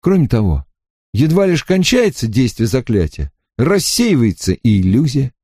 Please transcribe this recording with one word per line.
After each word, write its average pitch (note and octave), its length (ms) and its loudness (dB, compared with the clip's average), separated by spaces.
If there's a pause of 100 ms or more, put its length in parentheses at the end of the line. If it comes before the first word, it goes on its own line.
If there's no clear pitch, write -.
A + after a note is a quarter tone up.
Кроме F3 260 2
того, F#2 400 0 (480)
едва D#3+ 320 2
лишь F3 160 -2
кончается F#3+ 640 0
действие A2+ 400 0
заклятия, F#2+ 640 -2 (260)
рассеивается D3+ 920 0
и G2+ 300 0
иллюзия. B2+ 520 0 (100)